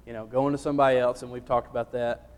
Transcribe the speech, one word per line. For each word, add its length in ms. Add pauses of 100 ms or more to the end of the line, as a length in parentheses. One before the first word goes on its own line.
you 60
know, 120
going 280
to 60
somebody 400
else, 240
and 100
we've 120
talked 260
about 220
that. 460